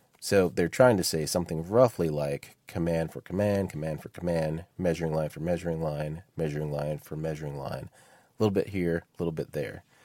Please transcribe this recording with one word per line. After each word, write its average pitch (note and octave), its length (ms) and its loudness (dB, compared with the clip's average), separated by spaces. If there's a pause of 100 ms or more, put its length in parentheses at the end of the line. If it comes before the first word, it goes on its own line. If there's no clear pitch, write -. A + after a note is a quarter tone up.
(200)
So F#2 300 4
they're F2+ 180 2
trying A#2+ 300 6
to F2+ 60 2
say D#2 240 -2
something E2+ 400 -2
roughly G#2+ 420 4
like D2 560 -4
command E2 480 -2
for B1+ 80 -12
command, G2 480 0
command D2+ 320 -6
for - 80 -12
command, E2 560 -2 (100)
measuring E2 380 0
line D#2 160 0
for - 100 -12
measuring E2 420 -2
line, D2+ 420 -4 (120)
measuring D2+ 360 -2
line D2 260 -4
for - 180 -12
measuring D2+ 420 -6
line. - 320 -8 (500)
A A2 40 2
little G#2+ 100 4
bit F#2+ 160 2
here, F2 340 0 (140)
a - 40 -4
little E2+ 100 0
bit D2+ 200 -6
there. C2+ 320 -6 (220)